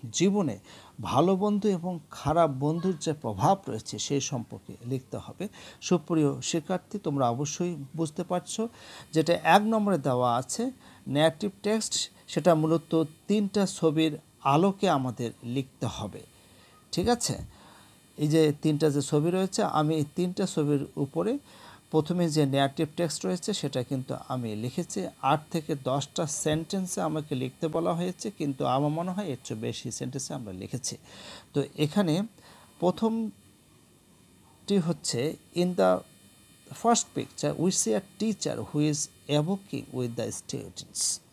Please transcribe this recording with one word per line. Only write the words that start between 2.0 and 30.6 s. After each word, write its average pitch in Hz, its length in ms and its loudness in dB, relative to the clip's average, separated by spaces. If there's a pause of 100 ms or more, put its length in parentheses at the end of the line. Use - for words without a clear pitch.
খারাপ 156 400 2
বন্ধুর 160 500 0
যে 160 120 -2
প্রভাব 143 460 2 (100)
রয়েছে 113 300 -8
সেই 139 220 -2
সম্পর্কে - 560 -8 (100)
লিখতে 131 300 -6
হবে। 170 320 -10 (320)
সুপ্রিয় 151 600 2
শিক্ষার্থী, 180 580 -4
তোমরা 139 320 2
অবশ্যই 147 460 -4 (200)
বুঝতে 160 280 -4
পারছো 185 440 -4 (440)
যেটা 160 220 4
এক 170 280 6
নম্বরে 208 360 2
দেওয়া 123 380 2
আছে 226 340 -2 (380)
ন্যারেটিভ 156 420 2 (120)
টেক্সট, - 480 -2 (160)
সেটা 165 280 4
মূলত 160 500 2 (240)
তিনটা 202 380 2
ছবির 156 520 2 (240)
আলোকে 190 460 4
আমাদের 127 420 0 (120)
লিখতে 127 440 -4
হবে। - 340 -6 (720)
ঠিক 185 160 0
আছে, 240 300 0 (800)
এই 151 120 0
যে 156 240 6 (100)
তিনটা 151 280 4
যে 139 120 0
ছবি 151 280 2
রয়েছে, 190 320 0
আমি 156 320 2
এই 151 100 0 (120)
তিনটা 180 300 0
ছবির 147 400 0 (100)
উপরে 170 420 -2 (520)
প্রথমে 170 380 2
যে 147 180 4
ন্যারেটিভ 139 500 2
টেক্সট 170 300 -2
রয়েছে 185 260 -2
সেটা 135 300 -2
কিন্তু 131 320 -4 (140)
আমি 117 280 -4
লিখেছি। 170 500 -6 (160)
আট 151 180 2 (100)
থেকে 160 340 -4
দশটা 143 420 -2
সেন্টেন্সে 165 760 -2
আমাকে 151 340 -4
লিখতে 131 340 -4
বলা 165 260 0
হয়েছে, 180 360 -4
কিন্তু 143 340 -4
আমার 135 260 2
মনে 170 200 -4
হয় 196 140 -4
এর 139 200 -4
চেয়ে 110 160 -8
বেশি 120 300 -6
সেন্টেন্সে 135 440 -8
আমরা 113 180 -8
লিখেছি। 101 440 -8 (580)